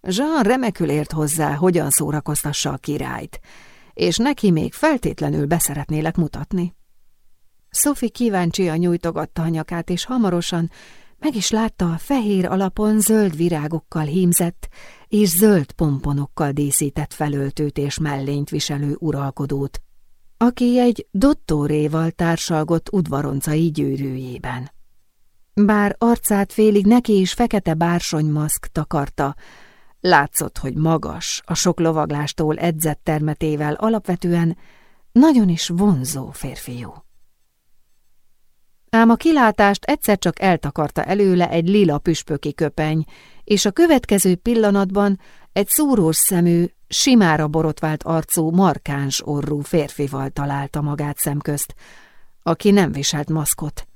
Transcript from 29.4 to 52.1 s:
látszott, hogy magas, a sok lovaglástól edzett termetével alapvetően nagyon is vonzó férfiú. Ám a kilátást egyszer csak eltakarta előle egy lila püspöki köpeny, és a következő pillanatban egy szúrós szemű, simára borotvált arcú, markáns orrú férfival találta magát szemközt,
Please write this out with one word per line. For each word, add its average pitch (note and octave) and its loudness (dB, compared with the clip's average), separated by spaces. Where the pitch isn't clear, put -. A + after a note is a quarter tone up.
látszott, D3+ 2
hogy C3 -6
magas, D#3+ -2
a E3+ -4
sok - 0
lovaglástól D#3 0
edzett D#3+ -2
termetével D3+ -2
alapvetően F3 -2
nagyon B3 6
is E3+ -2
vonzó D#3 0
férfiú. A#2+ -12
Ám A3+ 6
a A3+ 8
kilátást A3 4
egyszer A#3+ 0
csak - -2
eltakarta D#3+ 0
előle F#3 2
egy E3+ 0
lila F#3 4
püspöki D3 -4
köpeny, D#3 -2
és G3+ 2
a G3+ 2
következő G#3 4
pillanatban G3+ 2
egy G3+ -2
szúrós A3 2
szemű, F3 2
simára E3 4
borotvált D#3 -2
arcú, D#3+ 0
markáns C#3+ 0
orrú D3 -4
férfival C#3 -2
találta C#3+ -6
magát D3 -4
szemközt, D3 -4